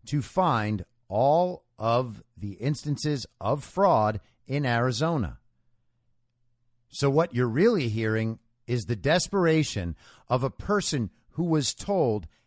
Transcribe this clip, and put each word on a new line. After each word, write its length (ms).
to 160
find 640
all 560
of 440
the 180
instances 720
of 240
fraud 560
in 180
Arizona. 720
So 220
what 240
you're 140
really 400
hearing 500
is 180
the 120
desperation 960
of 140
a 80
person 600
who 140
was 300
told, 520